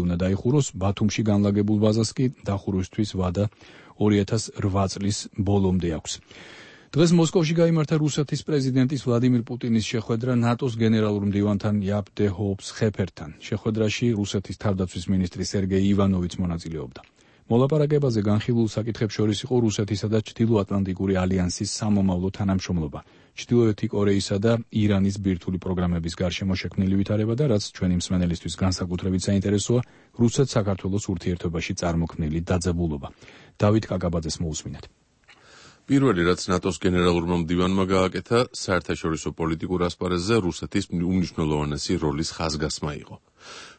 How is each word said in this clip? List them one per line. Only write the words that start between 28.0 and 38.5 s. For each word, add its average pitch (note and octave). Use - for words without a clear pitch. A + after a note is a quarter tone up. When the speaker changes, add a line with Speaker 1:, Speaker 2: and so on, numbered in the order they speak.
Speaker 1:
მსმენელისთვის F2
განსაკუთრებით F2+
საინტერესოა, G#2
რუსეთ-საქართველოს G2+
ურთიერთობაში F2
წარმოქმნილი E2
დაძაბულობა. E2+
დავით G#2+
კაკაბაძეს E2+
მოусმინეთ. D2
Speaker 2:
პირველი, C3+
რაც F2+
ნატოს F2+
გენერალურმა F2
მდივანმა F#2
გააკეთა, F#2